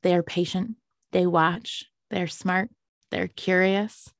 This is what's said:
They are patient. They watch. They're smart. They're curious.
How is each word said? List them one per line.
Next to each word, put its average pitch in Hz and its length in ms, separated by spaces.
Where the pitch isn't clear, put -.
They 180 100
are 175 80
patient. 180 540
They 180 160
watch. 170 600
They're 180 200
smart. 190 420
They're 180 160
curious. 190 920